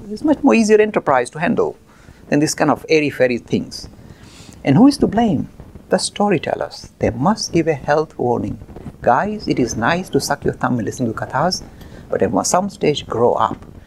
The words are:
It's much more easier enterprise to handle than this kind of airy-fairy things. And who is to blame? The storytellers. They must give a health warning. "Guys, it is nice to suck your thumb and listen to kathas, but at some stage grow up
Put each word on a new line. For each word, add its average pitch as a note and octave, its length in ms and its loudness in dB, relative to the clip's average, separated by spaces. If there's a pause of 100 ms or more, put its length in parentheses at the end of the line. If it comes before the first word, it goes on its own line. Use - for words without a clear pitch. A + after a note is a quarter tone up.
It's G#3+ 140 -10
much D4+ 180 2
more C4 120 4
easier G#3+ 240 6
enterprise D#3 540 2
to D3+ 80 -12
handle C3+ 360 0 (540)
than D3 100 2
this D3 140 2
kind D3+ 180 2
of A2 160 -2
airy-fairy C3 520 2
things. - 500 -6 (720)
And C#3+ 140 4
who B3 100 8
is C#4+ 120 4
to - 80 2
blame? G3 420 0 (400)
The - 80 2
storytellers. - 1000 -4
They G#2 100 2
must C#3+ 420 0
give D#3+ 160 0
a D#3+ 60 2
health D3 440 -2
warning. A#2 400 -2 (440)
"Guys, G3 480 0
it C#3+ 100 -2
is A#2 160 -2
nice D#3+ 360 -2
to C#3 100 0
suck - 240 -4
your - 80 -2
thumb B2+ 240 -2
and G#2+ 80 -4
listen A#2 220 -4
to G#2+ 60 -4
kathas, C#3+ 480 -4 (480)
but - 120 -2
at F#2+ 260 0
some F#3+ 220 0
stage - 360 -2
grow A2+ 280 0
up - 320 -2 (220)